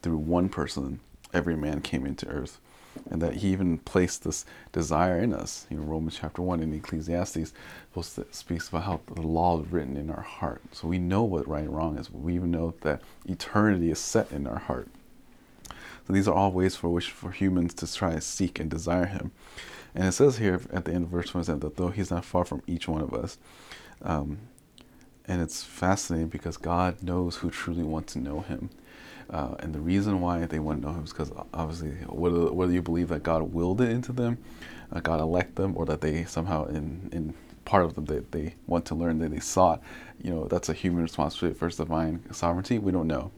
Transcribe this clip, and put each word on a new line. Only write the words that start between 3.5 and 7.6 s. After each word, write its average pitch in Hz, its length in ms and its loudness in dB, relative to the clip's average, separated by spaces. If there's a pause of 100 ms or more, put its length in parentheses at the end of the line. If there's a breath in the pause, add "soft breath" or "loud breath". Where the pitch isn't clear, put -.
placed - 460 2
this 82 200 -4 (280 loud breath)
desire 82 460 2
in 113 140 2
us. - 380 -6
You 73 80 -4
know, 76 60 -4
Romans 80 360 -4
chapter 78 220 -6
one 90 180 0
and 78 140 0
Ecclesiastes 82 800 -2 (420 loud breath)